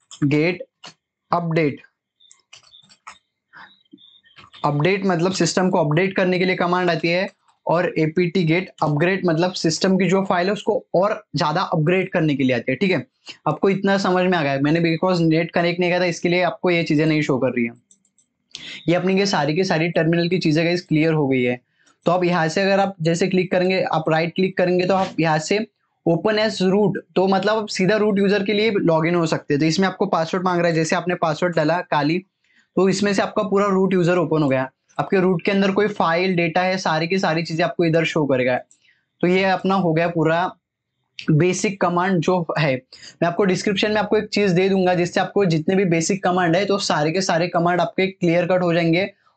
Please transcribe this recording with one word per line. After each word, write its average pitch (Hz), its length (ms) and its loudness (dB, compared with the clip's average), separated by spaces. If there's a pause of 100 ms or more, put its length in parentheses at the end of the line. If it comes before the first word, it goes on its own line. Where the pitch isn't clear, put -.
(240)
gate 151 400 0 (680)
अपडेट, 165 500 0 (2750)
Update 160 400 0
मतलब 185 260 0
system 185 380 0
को 190 80 0
अपडेट 170 380 0
करने 185 240 0
के 185 60 0
लिए 185 100 0
command 180 340 0
आती 165 180 -2
है, 180 200 0 (380)
और 170 340 0
एपीटी 170 440 0
गेट 170 260 0 (140)
upgrade 175 420 0
मतलब 175 280 0
system 185 440 0
की 185 100 2
जो 190 180 2
file 185 220 0
है 202 60 0
उसको 202 320 -4 (100)
और 208 300 0 (100)
ज्यादा 156 260 -2
upgrade 175 500 0
करने 156 240 0
के 135 80 -2
लिए 127 120 2
आती 117 160 -2
है, 131 40 0
ठीक 185 160 -2
है। 143 140 -2 (420)
आपको 151 220 0
इतना 196 280 0
समझ 185 280 0
में 185 120 2
आ 165 60 0
गया, 139 160 -2
मैंने 151 220 2
because 170 400 0
net 165 300 2
connect 170 280 0
नहीं 180 100 0
किया 180 100 0
था, 185 60 0
इसके 175 240 -2
लिए 180 120 2
आपको 175 280 -2
ये 170 140 2
चीजें 156 220 0
नहीं 156 160 2
शो 147 160 0
कर 127 120 0
रही 120 160 -2
है। 117 60 -8 (1160)
ये 165 80 2
अपनी 185 240 0
ये 202 60 0
सारी 156 300 0
की 185 80 0
सारी 175 260 0
terminal 170 400 0
की 185 100 0
चीजें 160 260 0
guys 175 200 -2
clear 160 280 2
हो 151 140 0
गई 131 160 0
है। 123 160 -2 (460)
तो 170 60 2
आप 180 120 0
यहाँ 175 240 2
से 160 140 -2
अगर 196 180 2
आप 196 220 0
जैसे 185 260 0
click 185 240 0
करेंगे, 185 320 0
आप 160 260 -2
right 160 260 0
click 190 220 -2
करेंगे, 180 280 2
तो 190 80 0
आप 190 260 -2
यहाँ 156 200 0
से 196 180 -2 (480)
open 170 340 0
as 214 240 -2
root, 190 340 2 (180)
तो 190 120 2
मतलब 196 300 0
आप 214 100 -4
सीधा 196 280 0
root 208 240 0
user 196 240 2
के 214 100 -2
लिए 214 180 0
login 170 440 0
हो 170 100 2
सकते 156 280 -2
हैं। 143 60 0
तो 160 60 2
इसमें 170 220 2
आपको 185 180 -2
password 180 400 -2
मांग 180 140 0
रहा 170 80 2
है, 170 80 0
जैसे 160 200 0
आपने 175 200 -2
password 170 400 -2
डाला 165 260 0
काली, 160 380 -2 (560)
तो 190 140 4
इसमें 202 240 0
से 202 80 0
आपका 208 220 -4
पूरा 196 220 0
root 190 280 2
user 180 240 2
open 156 260 0
हो 143 60 0
गया। 131 200 0 (300)
आपके 190 200 0
root 180 220 2
के 208 100 -2
अंदर 196 200 2
कोई 208 160 0
file 180 480 0
data 170 260 0
है, 185 160 -2
सारी 170 300 -2
की 190 120 -2
सारी 170 240 -2
चीजें 160 200 -2
आपको 170 220 0
इधर 165 180 2
शो 160 220 0
करेगा। 127 320 0 (640)
तो 170 60 2
ये 185 160 2
अपना 190 320 0
हो 175 180 0
गया 170 140 2
पूरा 170 480 0 (760)
basic 180 500 2
command 180 380 0
जो 180 400 0
है। 147 160 0 (460)
मैं 170 60 2
आपको 170 160 0
description 202 480 0
में 214 60 0
आपको 208 200 0
एक 214 100 -2
चीज 202 240 0
दे 185 180 2
दूंगा, 185 240 2
जिससे 175 260 0
आपको 190 260 0
जितने 165 300 0
भी 202 100 2
basic 170 380 0
command 180 320 2
है, 196 100 0
तो 196 120 0
सारे 160 340 -2
के 185 100 -2
सारे 180 260 0
command 175 340 0
आपके 185 260 -2
clear 175 380 0
cut 185 160 0
हो 175 120 0
जाएंगे, 170 400 0 (240)